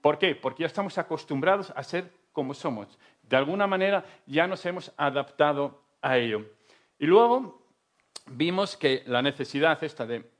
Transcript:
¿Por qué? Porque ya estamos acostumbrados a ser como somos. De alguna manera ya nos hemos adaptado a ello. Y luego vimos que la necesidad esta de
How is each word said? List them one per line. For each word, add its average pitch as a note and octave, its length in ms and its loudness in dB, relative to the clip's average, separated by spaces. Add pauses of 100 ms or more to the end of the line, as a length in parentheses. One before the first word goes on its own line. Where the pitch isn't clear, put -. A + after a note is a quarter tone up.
¿Por D3+ 180 2
qué? F3+ 160 2
Porque C3 280 -6
ya E3 40 -2
estamos F#3+ 320 -4
acostumbrados E3 760 -2
a - 80 -8
ser F3 280 -8 (220)
como C#3 220 -6
somos. A2+ 440 -8 (240)
De C3 140 0
alguna F3 300 2
manera F#3+ 380 0 (220)
ya D#3 200 2
nos F#3+ 200 -6
hemos F3 300 -8
adaptado C#3+ 880 0 (200)
a C3 160 2
ello. G#2+ 260 -2 (540)
Y C#3+ 80 -2
luego A#3 560 4 (640)
vimos F3 500 -2
que C3 300 0
la B2 160 0
necesidad C#3+ 600 0
esta C#3+ 240 -8
de A#2 340 -10